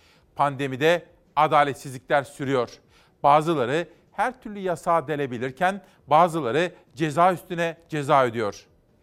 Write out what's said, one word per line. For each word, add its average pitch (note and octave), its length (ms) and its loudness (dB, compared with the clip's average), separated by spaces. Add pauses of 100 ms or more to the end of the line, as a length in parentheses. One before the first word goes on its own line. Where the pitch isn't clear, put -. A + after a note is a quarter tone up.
(360)
Pandemide C#3+ 680 0 (300)
adaletsizlikler D3 880 0
sürüyor. B2+ 460 -4 (540)
Bazıları D3+ 640 2 (240)
her - 300 -6
türlü G#3 180 -14
yasağı E3+ 480 -2
delebilirken C#3+ 760 -4 (260)
bazıları D#3+ 640 2 (240)
ceza E3 380 2
üstüne E3 440 -6 (120)
ceza C#3+ 360 2
ödüyor. A2 400 -6 (380)